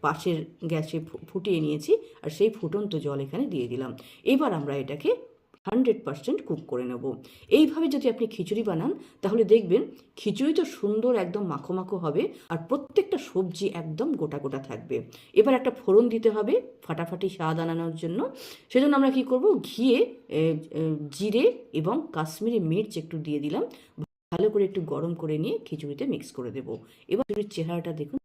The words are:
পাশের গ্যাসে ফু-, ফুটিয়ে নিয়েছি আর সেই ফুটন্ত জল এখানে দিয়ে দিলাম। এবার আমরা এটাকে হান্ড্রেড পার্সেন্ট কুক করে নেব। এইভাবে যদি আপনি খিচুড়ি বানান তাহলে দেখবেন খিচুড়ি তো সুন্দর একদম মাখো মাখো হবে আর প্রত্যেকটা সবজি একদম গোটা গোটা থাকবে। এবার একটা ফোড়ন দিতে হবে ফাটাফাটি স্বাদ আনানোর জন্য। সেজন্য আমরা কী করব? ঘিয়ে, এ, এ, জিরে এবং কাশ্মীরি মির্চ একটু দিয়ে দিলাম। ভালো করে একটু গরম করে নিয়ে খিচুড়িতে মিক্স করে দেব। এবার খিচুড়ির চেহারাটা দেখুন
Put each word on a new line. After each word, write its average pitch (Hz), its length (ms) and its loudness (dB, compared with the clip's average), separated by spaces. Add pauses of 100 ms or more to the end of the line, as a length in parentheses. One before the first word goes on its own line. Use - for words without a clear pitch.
পাশের 156 440 -2 (220)
গ্যাসে 160 320 -2
ফু-, - 180 -14 (100)
ফুটিয়ে 190 320 -2
নিয়েছি 151 380 2 (240)
আর 156 80 -6
সেই 196 200 2
ফুটন্ত 202 460 -4
জল 139 240 -4
এখানে 147 280 -4
দিয়ে 139 200 -4
দিলাম। 123 280 -6 (280)
এবার 269 300 2
আমরা 143 220 -2
এটাকে 147 580 -4 (320)
হান্ড্রেড 226 400 2
পার্সেন্ট 147 400 -4
কুক 156 220 -4
করে 123 180 -4
নেব। 127 280 -6 (340)
এইভাবে 311 400 6
যদি 269 220 2
আপনি 226 180 0
খিচুড়ি 214 360 -4
বানান 208 300 0 (280)
তাহলে 220 220 4
দেখবেন 202 420 6 (300)
খিচুড়ি 262 380 0
তো 349 120 2
সুন্দর 220 500 0
একদম 190 300 -2
মাখো 160 280 -4
মাখো 185 240 -4
হবে 175 360 -2 (160)
আর 165 80 -4
প্রত্যেকটা 285 600 0
সবজি 190 500 -4
একদম 165 460 -4
গোটা 147 260 -4
গোটা 139 200 -6
থাকবে। 120 440 -6 (300)
এবার 247 200 8
একটা 254 180 2
ফোড়ন 233 380 6
দিতে 226 200 2
হবে 214 320 2 (200)
ফাটাফাটি 170 480 -4
স্বাদ 160 300 -2
আনানোর 165 360 -4
জন্য। 170 360 -4 (380)
সেজন্য 285 260 6
আমরা 269 160 6
কী 262 120 2
করব? 254 400 4
ঘিয়ে, 254 360 2 (300)
এ, 156 120 0 (300)
এ, 156 240 -2 (160)
জিরে 220 640 2
এবং 208 400 -2
কাশ্মীরি 208 460 -2
মির্চ 170 380 -2
একটু 160 200 -8
দিয়ে 147 220 -4
দিলাম। 156 240 -2 (380)
ভালো 170 480 -2
করে 208 160 2
একটু 190 160 -2
গরম 160 340 -4
করে 156 220 -2
নিয়ে 240 280 -2
খিচুড়িতে 147 400 -8
মিক্স - 260 -4
করে 123 200 -8
দেব। 123 260 -8 (300)
এবার 226 200 0
খিচুড়ির 208 220 -4
চেহারাটা 170 420 -4
দেখুন 156 340 -6